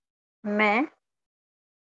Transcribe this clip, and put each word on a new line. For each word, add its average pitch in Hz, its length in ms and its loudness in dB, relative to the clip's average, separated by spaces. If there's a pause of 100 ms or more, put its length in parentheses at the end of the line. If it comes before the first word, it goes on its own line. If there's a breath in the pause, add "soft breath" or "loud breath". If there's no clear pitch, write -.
(460)
मैं, 214 420 0 (960)